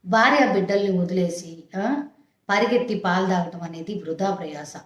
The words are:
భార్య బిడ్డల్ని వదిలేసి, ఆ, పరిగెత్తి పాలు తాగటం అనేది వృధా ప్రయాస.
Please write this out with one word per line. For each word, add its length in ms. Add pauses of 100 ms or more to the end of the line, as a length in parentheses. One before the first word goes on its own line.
భార్య 480
బిడ్డల్ని 460
వదిలేసి, 640 (140)
ఆ, 260 (460)
పరిగెత్తి 460
పాలు 300
తాగటం 360
అనేది 320
వృధా 380
ప్రయాస. 420 (120)